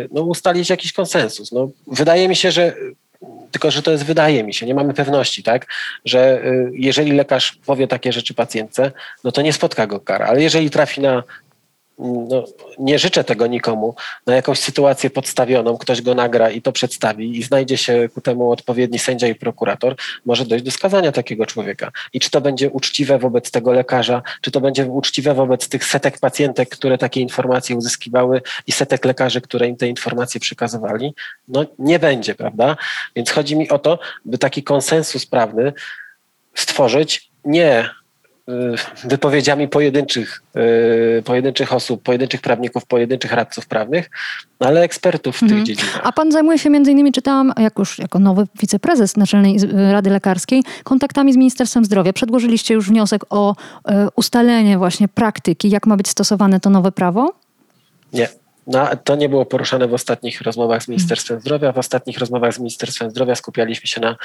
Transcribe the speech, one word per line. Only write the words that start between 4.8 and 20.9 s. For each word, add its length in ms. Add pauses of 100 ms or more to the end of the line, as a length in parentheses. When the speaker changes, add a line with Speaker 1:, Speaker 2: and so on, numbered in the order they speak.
Speaker 1:
pewności, 500
tak, 220 (400)
że, 400
y, 280
jeżeli 380
lekarz 540
powie 220
takie 260
rzeczy 200
pacjentce, 580 (320)
no 80
to 100
nie 120
spotka 340
go 120
kara, 280
ale 160
jeżeli 260
trafi 320
na, 220 (1080)
no, 140 (360)
nie 200
życzę 240
tego 240
nikomu, 480 (300)
na 100
jakąś 240
sytuację 500
podstawioną, 680
ktoś 240
go 140
nagra 340
i 120
to 100
przedstawi 640
i 60
znajdzie 340
się 360
ku 80
temu 300
odpowiedni 480
sędzia 280
i 80
prokurator, 600 (300)
może 200
dojść 200
do 60
skazania 400